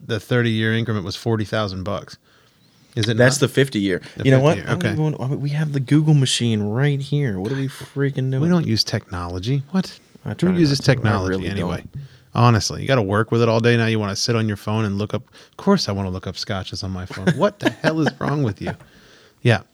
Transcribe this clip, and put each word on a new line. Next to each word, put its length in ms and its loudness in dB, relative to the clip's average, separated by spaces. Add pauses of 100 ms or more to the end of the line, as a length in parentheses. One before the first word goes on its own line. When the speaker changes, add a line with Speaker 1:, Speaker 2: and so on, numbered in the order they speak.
Speaker 1:
the 140 -4
thirty-year 560 0
increment 300 -2
was 100 -6
forty 300 -2
thousand 400 -4
bucks. 340 -8 (760)
Is 140 0
it 80 0
Speaker 2:
That's 240 4
Speaker 1:
not? 80 4
Speaker 2:
the 60 -6
fifty-year. 480 0 (160)
Speaker 1:
The 80 -6
Speaker 2:
You 60 6
know 80 6
what? 160 4
Speaker 1:
fifty-year, 100 -8
Speaker 2:
I 80 -8
don't 100 -4
Speaker 1:
okay. 80 0
Speaker 2:
even 100 -2 (160)
want, 40 -14
I 60 -4
mean, 120 -4
we 80 -4
have 240 -2
the 80 -2
Google 320 4
machine 500 2
right 380 0
here. 400 -2
What 100 -4
are 40 -2
we 120 -2
freaking 640 -4
doing? 100 0
Speaker 1:
We 100 2
don't 160 2
use 180 0
technology. 840 -4
What? 280 -4 (280)
Speaker 2:
I 60 -6
Speaker 1:
Who 20 -6
Speaker 2:
try 180 0
Speaker 1:
uses 280 4
Speaker 2:
not 40 -8
to. 60 4
I 60 6
Speaker 1:
technology 420 2
Speaker 2:
really 100 -4
Speaker 1:
anyway? 280 -4 (140)
Speaker 2:
don't. 140 -14 (300)
Speaker 1:
Honestly, 480 2
you 60 -6
gotta 120 2
work 320 0
with 80 2
it 80 4
all 120 2
day. 180 4
Now 80 2
you 120 0
wanna 160 -2
sit 220 -2
on 100 0
your 120 -2
phone 260 -2
and 140 -2
look 160 -2
up. 80 -6 (300)
Of 40 -20
course 320 0
I 40 -2
wanna 180 -2
look 160 -8
up 100 -8
scotches 460 -8
on 80 -6
my 160 -8
phone. 220 -4
What 320 -2
the 100 0
hell 320 -2
is 180 0
wrong 220 -2
with 180 -2
you? 120 -6 (360)
Speaker 2:
<laughs> 320 -20
Speaker 1:
Yeah. 220 4 (120)